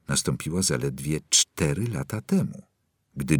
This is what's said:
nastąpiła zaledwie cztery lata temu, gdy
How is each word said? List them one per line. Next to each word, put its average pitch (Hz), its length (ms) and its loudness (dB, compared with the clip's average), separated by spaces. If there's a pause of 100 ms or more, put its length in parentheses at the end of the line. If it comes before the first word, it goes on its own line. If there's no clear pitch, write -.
nastąpiła 78 540 0
zaledwie 69 580 0 (100)
cztery 85 580 0
lata 107 340 -4
temu, - 420 0 (520)
gdy - 240 2